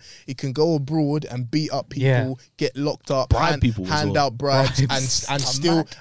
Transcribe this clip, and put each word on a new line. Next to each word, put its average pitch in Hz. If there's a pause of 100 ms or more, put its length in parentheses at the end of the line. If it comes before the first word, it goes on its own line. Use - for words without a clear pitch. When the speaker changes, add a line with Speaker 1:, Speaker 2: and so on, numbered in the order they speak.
Speaker 1:
<laughs> -
Speaker 2:
he 143
can 131
go 156
abroad 147
and 120
beat 151
up 135
Speaker 3:
Yeah. 131
Speaker 2:
people, 131 (180)
get 143
locked 143
up, 135
Speaker 1:
Bribe 151
Speaker 2:
hand, 147
Speaker 1:
people 107
as 92
Speaker 2:
hand 151
Speaker 1:
well. 143
Speaker 2:
out 117
bribes, 135
Speaker 3:
Bribes. 131
Speaker 2:
and, 135
and 139
Speaker 3:
I'm 127
Speaker 2:
still 151
Speaker 3:
mad. -